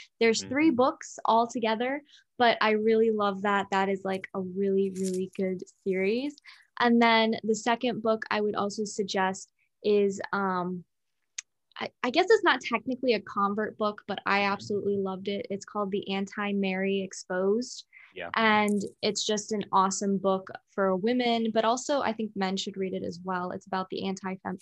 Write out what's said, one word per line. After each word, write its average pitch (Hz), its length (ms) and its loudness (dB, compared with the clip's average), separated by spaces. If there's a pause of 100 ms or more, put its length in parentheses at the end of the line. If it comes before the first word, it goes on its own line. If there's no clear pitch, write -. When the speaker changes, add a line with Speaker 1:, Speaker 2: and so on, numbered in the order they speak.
(200)
Speaker 1:
There's 226 220 4
Speaker 2:
Mm-hmm. 196 80 -12
Speaker 1:
three 294 220 4
books 262 520 0
altogether, 233 800 0 (360)
but 240 220 4
I 220 120 4
really 220 400 4
love 202 320 0
that. 202 280 2
That 190 160 2
is, 196 160 -2
like, 190 300 -2
a 196 80 -4
really, 196 580 0
really 190 380 -2
good 185 240 -2 (260)
series. 214 480 0 (460)
And 233 200 6
then 226 420 4
the 220 120 2
second 233 480 -2
book 220 260 0
I 208 120 0
would 208 140 0
also 202 280 -2
suggest 190 680 -2 (320)
is, 202 340 2 (140)
um, 180 500 -2 (960)
I, - 120 -8 (140)
I 247 60 0
guess 311 200 4
it's 427 140 6
not 277 180 4
technically 247 520 -2
a 208 80 2
convert 202 560 -2
book, 208 300 -2
but 196 180 -6
I 196 160 2
Speaker 2:
Mm-hmm. 202 100 2
Speaker 1:
absolutely 202 460 -2
loved 190 320 -4
it. 202 200 -4
It's 196 160 -6
called 208 260 -4
The 196 220 -4
Anti-Mary 196 880 -2
Exposed. 190 840 -2 (300)
Speaker 2:
Yeah. 175 220 -10
Speaker 1:
And 214 440 4 (200)
it's 208 240 -2
just 214 260 -2
an 202 220 -4
awesome 196 440 2
book 190 300 0 (240)
for 190 240 2
women, 233 580 0
but 220 120 2
also 254 340 0
I 226 140 -2
think 220 200 -6
men 190 220 -2
should 190 220 -6
read 190 160 -4
it 190 100 -6
as 180 220 -8
well. 180 260 -4
It's 190 160 -12
about 190 240 -4
the - 160 -6
anti-fem-, 190 540 -6